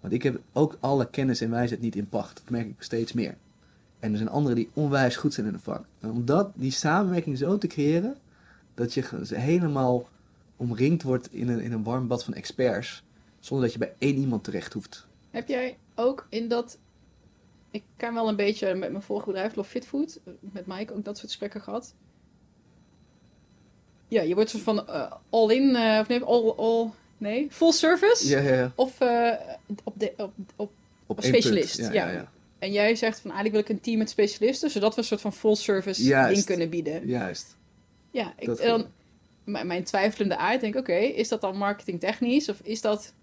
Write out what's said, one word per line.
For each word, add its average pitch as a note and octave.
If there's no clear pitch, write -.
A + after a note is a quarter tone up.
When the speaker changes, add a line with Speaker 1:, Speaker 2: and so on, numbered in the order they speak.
Speaker 1:
Want G2
ik B2
heb C3
ook D3+
alle C3+
kennis C3
en A2+
wijsheid A#2
niet A2+
in G2+
pacht. -
Dat -
merk A#2
ik G2
steeds A2+
meer. A2
En A2
er G#2
zijn A2
anderen C3+
die A#2
onwijs C#3
goed -
zijn G#2+
in G2
een -
vak. -
En A2
om A#2+
dat, F3+
die C3
samenwerking E3
zo F3
te F3
creëren, E3+
dat A#2+
je C3
ge-, -
ze A2
helemaal C3+
omringd C3
wordt B2+
in A#2+
een, A#2
in A#2+
een A2
warm B2
bad A#2+
van A2+
experts, -
zonder C3+
dat A#2
je A#2
bij -
één C#3
iemand C3
terecht -
hoeft. -
Speaker 2:
Heb A#3+
jij B3+
ook C4
in A3+
dat, A#3+
ik G#3
kan A#3
wel A3+
een G#3+
beetje G3+
met F#3+
mijn G3+
vorige G#3
bedrijf, G3
Love G3
Fit -
Food, D4
met G3
Mike G3+
ook G3+
dat G#3
soort G#3+
gesprekken G#3
gehad. G#3+
Ja, A3
je E3
wordt G#3+
soort A3
van, G#3
eh, -
all A3
in, C4
eh, A3
of G#3+
nee, B3
all, A3+
all, A3+
nee, A3+
full E4
service? F4
Speaker 1:
Ja, C#3
ja, C#3
ja. B2+
Speaker 2:
Of, C4
eh, A#3
op G3+
de, G3+
op, -
op, G3
Speaker 1:
Op G#3
Speaker 2:
op G2
Speaker 1:
één B2
punt. A#3+
Speaker 2:
specialist, -
Speaker 1:
Ja, A#2
Speaker 2:
ja. F#2+
Speaker 1:
ja, F2+
ja. -
Speaker 2:
En G3
jij G#3
zegt A3
van, G3
eigenlijk G#3
wil G#3+
ik -
een -
team A3+
met A3
specialisten, A#3
zodat G#3+
we B3
een A3
soort G#3
van G3+
full G#3+
service F#3
Speaker 1:
Juist. C3+
Speaker 2:
ding G3+
kunnen E3+
bieden. D#3+
Speaker 1:
Juist. G#2
Speaker 2:
Ja, G3+
ik, -
Speaker 1:
Dat A#2
Speaker 2:
dan, -
Speaker 1:
geloof A3+
ik. -
Speaker 2:
m-, E3+
mijn F3+
twijfelende G3+
aard, A3
denk G#3+
ik, C4
oké, F3+
is A3+
dat A3+
dan F#3+
marketingtechnisch G3+
of G3+
is A3
dat G#3+